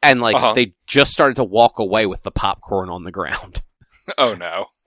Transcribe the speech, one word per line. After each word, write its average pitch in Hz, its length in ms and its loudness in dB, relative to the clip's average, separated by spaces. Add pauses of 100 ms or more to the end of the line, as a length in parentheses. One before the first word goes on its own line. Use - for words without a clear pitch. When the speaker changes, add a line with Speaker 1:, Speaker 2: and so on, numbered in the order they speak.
Speaker 1:
and, 131 200 4
like, 113 160 2
Speaker 2:
Uh-huh. 113 160 2
Speaker 1:
they 120 220 0 (120)
just 139 240 4
started 135 240 2
to 131 80 0
walk 110 340 2
away 107 280 0
with 90 180 -6
the 98 80 -8
popcorn 98 580 -4
on 87 140 -10
the 87 80 -12
ground. - 560 -10
<laughs> - 500 -16
Speaker 2:
Oh, 120 160 2
no. 90 340 -8 (200)